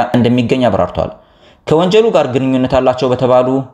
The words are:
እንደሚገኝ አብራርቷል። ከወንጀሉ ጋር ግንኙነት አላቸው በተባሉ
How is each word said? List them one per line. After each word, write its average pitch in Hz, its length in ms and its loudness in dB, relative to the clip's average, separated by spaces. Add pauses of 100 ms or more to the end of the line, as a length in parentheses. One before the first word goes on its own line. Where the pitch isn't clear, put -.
(120)
እንደሚገኝ 123 540 0
አብራርቷል። 90 460 -2 (560)
ከወንጀሉ 185 440 2
ጋር 151 160 2
ግንኙነት 131 460 -2
አላቸው 127 360 0
በተባሉ 127 380 2 (260)